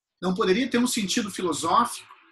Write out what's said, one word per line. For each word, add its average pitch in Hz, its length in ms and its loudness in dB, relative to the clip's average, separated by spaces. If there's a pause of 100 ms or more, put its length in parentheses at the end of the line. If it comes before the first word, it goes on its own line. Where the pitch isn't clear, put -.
(220)
não 185 120 0
poderia 208 340 2
ter 240 120 0
um 247 80 4
sentido 208 420 -2
filosófico, 180 800 -2 (220)